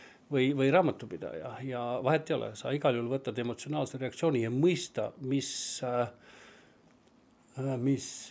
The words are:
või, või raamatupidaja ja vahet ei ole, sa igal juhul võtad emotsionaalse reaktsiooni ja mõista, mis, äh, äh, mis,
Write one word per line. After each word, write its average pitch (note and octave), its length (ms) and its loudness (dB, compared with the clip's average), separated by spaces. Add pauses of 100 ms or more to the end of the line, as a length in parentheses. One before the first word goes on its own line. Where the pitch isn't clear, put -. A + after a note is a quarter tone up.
(320)
või, C3+ 240 6
või C3+ 160 6
raamatupidaja G#2+ 840 0 (120)
ja B2 160 -4 (200)
vahet D#3 260 2
ei D#3 60 0
ole, A2 200 -4
sa B2 200 -6
igal C#3+ 200 2
juhul A#2 160 -2
võtad B2+ 280 -4
emotsionaalse B2 600 -4
reaktsiooni C3 440 0
ja A2+ 100 0
mõista, D3 560 2 (100)
mis, C3+ 320 -2 (320)
äh, B2 220 2 (1500)
äh, C3+ 200 -2
mis, B2+ 300 0 (240)